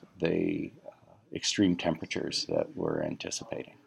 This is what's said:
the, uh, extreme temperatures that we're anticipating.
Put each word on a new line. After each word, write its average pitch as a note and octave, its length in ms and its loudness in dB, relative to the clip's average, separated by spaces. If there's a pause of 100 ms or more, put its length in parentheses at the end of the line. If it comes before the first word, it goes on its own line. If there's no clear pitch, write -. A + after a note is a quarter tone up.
(180)
the, E2+ 540 0 (140)
uh, - 40 -14 (440)
extreme F#2 420 4
temperatures - 720 -2
that - 280 0
we're G1+ 260 0
anticipating. - 720 -6 (120)